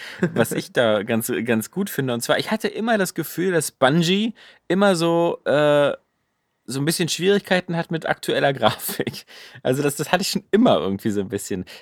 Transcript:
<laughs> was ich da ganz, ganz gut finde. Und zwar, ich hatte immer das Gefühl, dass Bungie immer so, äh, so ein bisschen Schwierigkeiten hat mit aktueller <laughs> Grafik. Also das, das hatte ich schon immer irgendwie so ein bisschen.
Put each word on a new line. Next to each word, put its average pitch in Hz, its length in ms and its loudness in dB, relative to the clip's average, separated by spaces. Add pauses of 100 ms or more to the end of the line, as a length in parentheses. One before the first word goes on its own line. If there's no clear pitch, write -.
(220)
<laughs> 170 120 -2
was 113 180 2
ich - 220 -6
da 110 300 2
ganz, 113 280 -2 (140)
ganz 113 260 -2
gut 196 180 -4
finde. 131 240 -4
Und 120 80 -4
zwar, - 180 0
ich - 120 -6
hatte 220 160 -4
immer 226 300 -2
das 190 160 -2
Gefühl, 180 400 -4
dass 160 180 -2
Bungie 175 640 2 (340)
immer 196 280 4
so, 170 500 2
äh, 147 480 4 (720)
so 131 140 -6
ein 139 60 -2
bisschen 165 220 -2
Schwierigkeiten 180 680 0
hat 165 140 -6
mit 160 140 -6
aktueller 143 480 0
<laughs> - 0 -
Grafik. - 720 -2 (360)
Also 131 200 0
das, 143 140 0
das - 160 -4
hatte 185 120 2
ich - 60 -4
schon - 220 -4
immer 202 260 4
irgendwie 98 340 -2
so 101 100 -2
ein 95 80 -6
bisschen. 98 340 -6 (180)